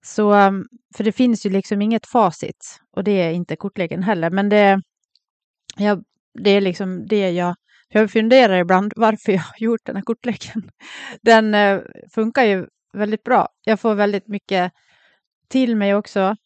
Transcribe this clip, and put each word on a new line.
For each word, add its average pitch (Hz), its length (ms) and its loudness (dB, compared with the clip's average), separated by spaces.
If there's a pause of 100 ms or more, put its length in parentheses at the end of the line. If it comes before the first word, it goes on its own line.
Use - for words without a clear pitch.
Så, 208 300 0
ehm, 196 320 2 (300)
för - 80 -8
det 220 80 0
finns 240 340 0
ju 202 40 0
liksom 196 320 -2
inget 220 240 -2
facit. - 760 -2 (160)
Och 190 80 -6
det 202 80 0
är 180 200 0
inte 170 240 -6
kortleken 185 480 -6
heller. 175 260 -2
Men 196 200 -2
det, 202 320 4 (960)
ja, 202 200 0 (460)
det 202 60 2
är 202 120 4
liksom 185 460 -6
det 196 240 0
jag, 175 240 -2 (340)
jag 214 220 2
funderar 220 460 4
ibland 185 380 0
varför 220 360 0
jag 185 80 0
har - 200 -12
gjort 226 240 -2
den - 120 -10
här 190 80 -8
kortleken. - 680 -8 (500)
Den, 220 320 4
eh, 202 280 2 (340)
funkar 226 280 0
ju 196 240 0 (260)
väldigt 208 300 -4
bra. 226 240 0 (160)
Jag 214 160 0
får 220 160 0
väldigt 202 320 -2
mycket 190 440 -4 (760)
till 247 260 0
mig 202 200 0
också. 202 400 -2 (100)